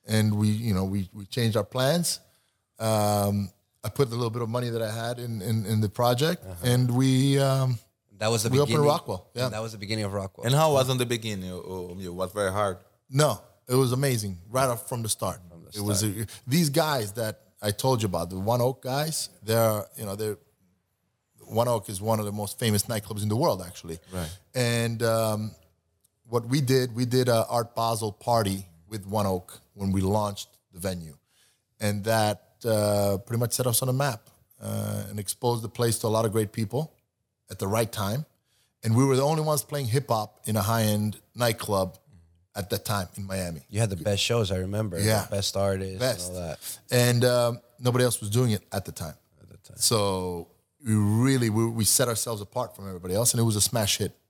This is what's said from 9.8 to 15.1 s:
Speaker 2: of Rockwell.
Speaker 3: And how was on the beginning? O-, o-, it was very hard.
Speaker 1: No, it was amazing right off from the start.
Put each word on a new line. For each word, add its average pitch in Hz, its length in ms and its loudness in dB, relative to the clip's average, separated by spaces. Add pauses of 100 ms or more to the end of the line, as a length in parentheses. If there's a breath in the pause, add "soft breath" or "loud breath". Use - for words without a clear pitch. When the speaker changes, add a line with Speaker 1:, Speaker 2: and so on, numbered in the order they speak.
Speaker 2:
of 95 80 -2
Rockwell. 95 320 -6
Speaker 3:
And 123 80 4
how 156 200 6
was 131 160 4
on 131 80 2
the 123 80 2
beginning? 110 460 -4
O-, 90 120 -10 (320)
o-, - 40 -12
it 90 140 -8
was 90 200 -4
very 101 180 0
hard. 98 260 0 (320)
Speaker 1:
No, 135 320 2 (260)
it 127 80 0
was 131 180 4
amazing 120 440 0 (120)
right 131 200 2
off 117 200 -4
from 120 120 -4
the 110 80 -4
start. 92 300 -4 (100)